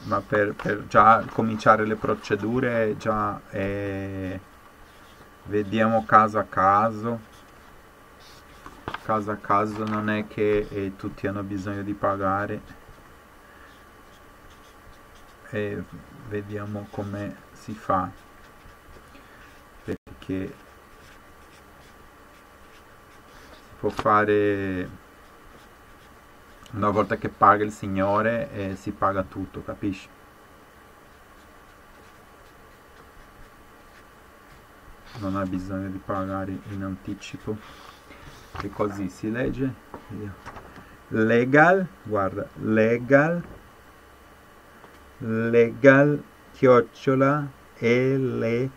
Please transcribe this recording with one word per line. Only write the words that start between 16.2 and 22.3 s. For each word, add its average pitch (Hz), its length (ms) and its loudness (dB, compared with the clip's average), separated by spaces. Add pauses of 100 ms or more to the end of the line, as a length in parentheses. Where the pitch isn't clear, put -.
vediamo 104 600 -8
come 101 460 -8 (160)
si - 220 -14
fa, 185 360 -2 (1700)
perché - 720 -10 (3000)